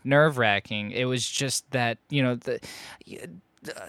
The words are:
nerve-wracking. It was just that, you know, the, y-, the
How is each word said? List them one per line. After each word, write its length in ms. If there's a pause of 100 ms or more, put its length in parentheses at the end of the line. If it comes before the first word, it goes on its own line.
nerve-wracking. 880
It 140
was 240
just 420
that, 260 (120)
you 120
know, 140
the, 240 (480)
y-, 120 (440)
the 100 (160)